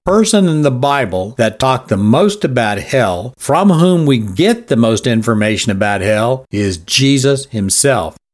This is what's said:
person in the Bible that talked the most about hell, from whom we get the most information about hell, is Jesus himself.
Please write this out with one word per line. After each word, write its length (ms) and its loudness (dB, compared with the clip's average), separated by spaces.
person 420 2
in 140 0
the 100 2
Bible 680 -2
that 200 0
talked 300 -2
the 80 0
most 480 2
about 360 -2
hell, 580 -2
from 320 2
whom 340 2
we 140 4
get 500 0
the 80 0
most 300 0
information 640 0
about 300 -2
hell, 480 0
is 260 -2
Jesus 680 0
himself. 680 -2